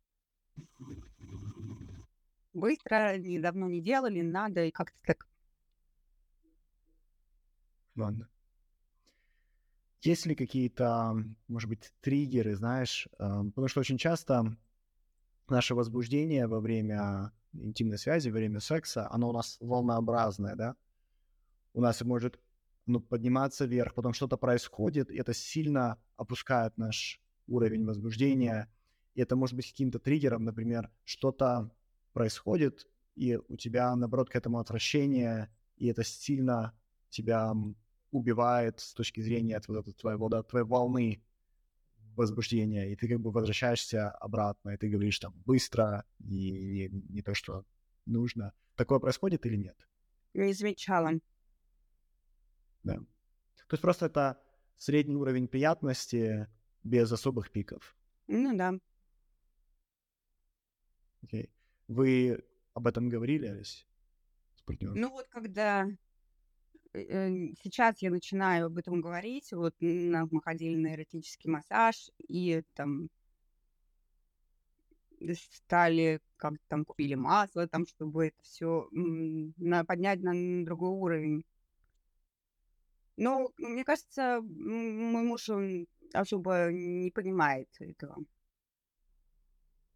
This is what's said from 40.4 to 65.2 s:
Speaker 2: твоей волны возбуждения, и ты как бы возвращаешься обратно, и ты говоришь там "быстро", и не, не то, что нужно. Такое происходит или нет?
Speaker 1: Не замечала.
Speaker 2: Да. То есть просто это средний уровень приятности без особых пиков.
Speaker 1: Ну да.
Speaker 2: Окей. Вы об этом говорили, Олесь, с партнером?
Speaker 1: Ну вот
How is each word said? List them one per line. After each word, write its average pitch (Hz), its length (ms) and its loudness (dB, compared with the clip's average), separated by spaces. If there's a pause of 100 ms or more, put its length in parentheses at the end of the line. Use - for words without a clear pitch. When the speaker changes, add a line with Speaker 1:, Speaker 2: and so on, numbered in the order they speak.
Speaker 2:
твоей 120 220 0
волны 123 560 2 (960)
возбуждения, 107 760 0
и 101 40 -6
ты 117 120 -2
как 117 120 0
бы 110 120 -2
возвращаешься 110 800 0
обратно, 104 600 -4
и 101 60 -6
ты 107 120 -2
говоришь 104 320 2
там 90 140 -12 (120)
"быстро", 110 580 2 (160)
и 95 320 -2
не, 95 360 -4 (220)
не 101 120 -6
то, 101 120 -4
что 95 300 -8 (420)
нужно. 117 460 0 (240)
Такое 127 240 4
происходит 156 460 0
или 113 100 0
нет? 92 200 -4 (580)
Speaker 1:
Не 196 180 2
замечала. 185 680 0 (1600)
Speaker 2:
Да. - 120 -2
То - 800 -12
есть - 80 -2
просто 175 240 2
это 139 340 0 (360)
средний 147 400 2
уровень 127 320 0
приятности 127 1000 0 (360)
без 117 280 4
особых 117 380 -2
пиков. - 440 -8 (340)
Speaker 1:
Ну 240 280 0
да. 185 180 0 (2500)
Speaker 2:
Окей. 110 280 -8 (380)
Вы 127 560 4 (300)
об 117 120 -2
этом 120 220 0
говорили, 123 380 -2
Олесь, 101 400 -12 (720)
с - 60 -20
партнером? - 380 -6
Speaker 1:
Ну 254 100 0
вот 262 180 -14